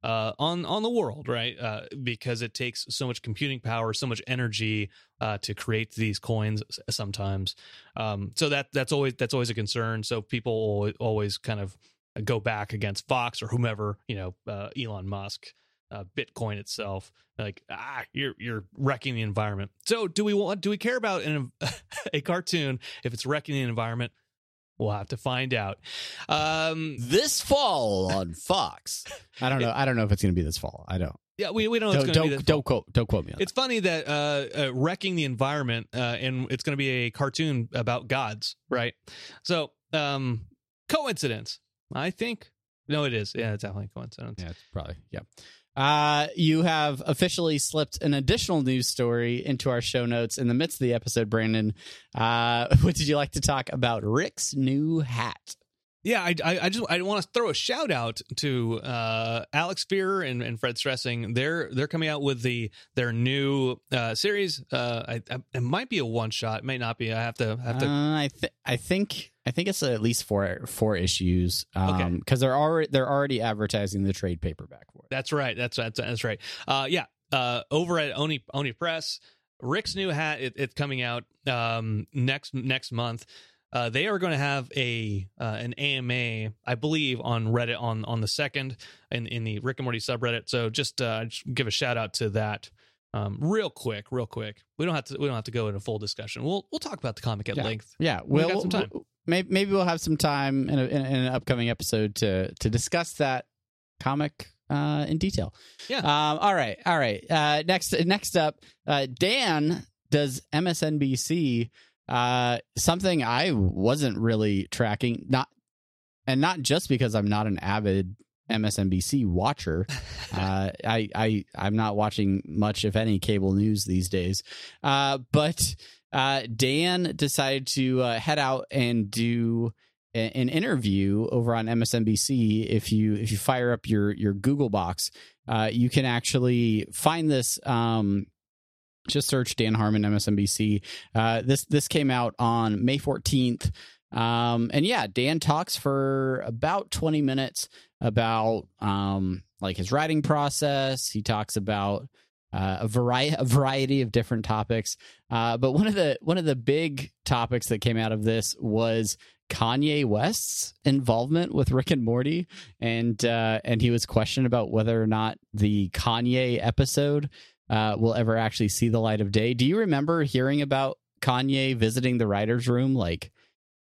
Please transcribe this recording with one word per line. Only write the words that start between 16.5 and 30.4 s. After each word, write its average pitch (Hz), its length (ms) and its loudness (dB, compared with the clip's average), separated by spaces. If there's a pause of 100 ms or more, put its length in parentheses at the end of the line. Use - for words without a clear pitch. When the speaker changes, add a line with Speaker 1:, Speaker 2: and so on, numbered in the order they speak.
Speaker 1:
itself, 101 540 -10 (280)
like, 104 300 -10
"Ah, 127 420 -10
you're, 135 260 -6
you're 110 280 -8 (100)
wrecking 135 400 -2
the 113 60 -2
environment." 101 500 -2 (140)
So 226 220 0
do 208 180 0
we 208 80 2
want, 202 260 0
do 190 100 -2
we 208 80 0
care 247 200 -2
about 208 260 -2
an, 147 280 -2 (300)
<laughs> - 320 -10
a 147 60 0
cartoon 160 600 -2 (240)
if 120 80 -6
it's - 120 -8
wrecking 147 300 -2
the 135 60 0
environment? 117 500 -4 (680)
We'll 107 120 0
have 101 180 -6
to 117 80 -6
find 127 360 -2
out. 101 240 -2 (500)
Um, 156 720 -2
Speaker 2:
This 180 420 2
fall 127 680 2
on 92 220 -2
Fox. - 720 -4 (340)
I 127 100 0
don't 131 120 2
know. 120 80 2
Speaker 1:
It - 60 -2
Speaker 2:
I 135 100 0
don't 131 100 2
know 113 80 2
if 101 80 2
it's 98 120 2
gonna 92 100 4
be 90 80 2